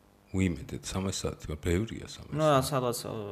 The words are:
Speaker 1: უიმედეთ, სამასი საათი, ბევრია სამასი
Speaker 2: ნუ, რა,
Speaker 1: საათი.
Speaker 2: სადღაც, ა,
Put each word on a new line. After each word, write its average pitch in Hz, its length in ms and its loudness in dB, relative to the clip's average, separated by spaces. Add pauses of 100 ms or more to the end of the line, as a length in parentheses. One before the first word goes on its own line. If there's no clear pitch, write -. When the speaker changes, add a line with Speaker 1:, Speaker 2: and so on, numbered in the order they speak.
(320)
Speaker 1:
უიმედეთ, 85 520 0
სამასი 95 340 -4
საათი, - 360 -4
ბევრია 87 540 0
სამასი - 280 -10
Speaker 2:
ნუ, 156 80 2
რა, 147 160 8
Speaker 1:
საათი. 131 80 4
Speaker 2:
სადღაც, 123 320 0
ა, 101 140 -6 (180)